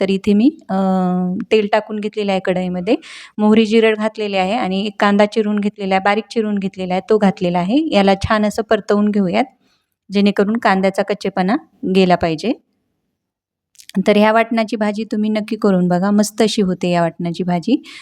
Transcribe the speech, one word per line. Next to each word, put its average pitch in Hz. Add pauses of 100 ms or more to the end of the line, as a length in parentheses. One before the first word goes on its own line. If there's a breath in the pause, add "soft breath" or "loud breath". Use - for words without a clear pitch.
तर 190
इथे 196
मी, 226 (180)
अ, 190 (800)
तेल 214
टाकून 214
घेतलेलं 208
आहे 190
कढईमध्ये, 180 (420 loud breath)
मोहरी 214
जिरं 220
घातलेले 214
आहे 190
आणि 196
एक 208
कांदा 208
चिरून 208
घेतलेला 202
आहे, 190
बारीक 208
चिरून 214
घेतलेला 185
आहे, 190 (100)
तो 214
घातलेला 185
आहे. 254
याला 196
छान 208
असं 208
परतवून 208
घेऊयात, 202 (680)
जेणेकरून 202
कांद्याचा 190
कच्चेपणा 196 (400)
गेला 180
पाहिजे. 170 (1500)
तर 208
ह्या 214
वाटणाची 226
भाजी 208
तुम्ही 214
नक्की 214
करून 185
बघा, 180
मस्त 208
अशी 214
होते 180
या 175
वाटणाची 170
भाजी. 180 (200 loud breath)